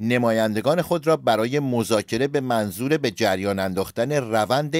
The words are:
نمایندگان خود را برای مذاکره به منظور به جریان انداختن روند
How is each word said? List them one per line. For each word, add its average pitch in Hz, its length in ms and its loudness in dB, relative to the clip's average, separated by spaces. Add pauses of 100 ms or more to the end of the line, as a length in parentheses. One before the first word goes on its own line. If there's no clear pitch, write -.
نمایندگان 117 840 2
خود 156 240 -2
را 160 100 4
برای 123 420 0
مذاکره 117 680 0
به 143 140 -2
منظور 120 560 -2
به 135 140 0
جریان 98 480 0
انداختن 95 540 -2
روند 127 680 0